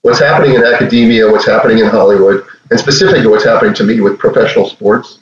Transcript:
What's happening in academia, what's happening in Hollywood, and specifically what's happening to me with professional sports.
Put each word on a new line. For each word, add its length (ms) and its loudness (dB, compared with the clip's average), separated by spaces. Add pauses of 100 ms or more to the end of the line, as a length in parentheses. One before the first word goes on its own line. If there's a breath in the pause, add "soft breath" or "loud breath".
What's 180 -8
happening 340 0
in 100 0
academia, 640 0
what's 160 0
happening 320 0
in 80 2
Hollywood, 580 2 (260 loud breath)
and 100 0
specifically 460 0
what's 180 2
happening 300 0
to 100 -4
me 160 0
with 180 -2
professional 500 0
sports. 540 -4